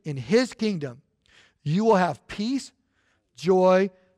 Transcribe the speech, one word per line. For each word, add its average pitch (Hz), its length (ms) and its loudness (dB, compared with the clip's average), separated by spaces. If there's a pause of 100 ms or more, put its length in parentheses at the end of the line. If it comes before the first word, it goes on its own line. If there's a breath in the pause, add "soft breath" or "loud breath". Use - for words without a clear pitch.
in 147 140 -10
his 196 360 0
kingdom, 147 480 -6 (600 soft breath)
you 170 200 -2
will 220 120 4
have 175 320 -2
peace, 240 440 -6 (640)
joy, 185 540 2 (280 soft breath)